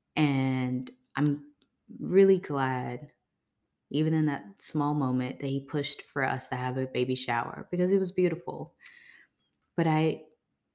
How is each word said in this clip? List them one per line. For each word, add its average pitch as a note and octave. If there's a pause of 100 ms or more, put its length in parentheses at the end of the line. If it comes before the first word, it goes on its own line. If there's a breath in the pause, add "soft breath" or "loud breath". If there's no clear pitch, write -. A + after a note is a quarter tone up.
(160)
And C3 (260)
I'm D3 (540)
really F#3+
glad, C3 (840)
even D#3
in D#3
that C#3+ (140)
small D3
moment, B2+
that C#3+
he C3+
pushed C#3+ (100)
for C3+
us C3
to B2+
have B2+
a C3
baby B2+
shower -
because F3+
it G3
was F#3
beautiful. D#3+ (1040 loud breath)
But E3
I D#3+ (520)